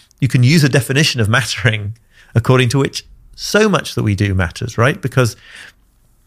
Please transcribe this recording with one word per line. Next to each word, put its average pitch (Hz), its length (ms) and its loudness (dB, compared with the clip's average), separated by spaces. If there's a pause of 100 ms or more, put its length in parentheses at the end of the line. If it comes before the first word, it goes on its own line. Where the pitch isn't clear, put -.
(200)
you 131 80 0
can 123 160 2
use 147 220 4
a 139 40 0
definition 131 520 0
of 101 80 0
mattering 107 680 -2 (380)
according 127 340 2
to 120 100 0
which - 260 -4 (300)
so 214 340 0
much - 260 -2
that 123 80 -4
we 107 100 0
do 101 220 0
matters, 95 420 -4
right? 123 240 0
Because - 360 0 (880)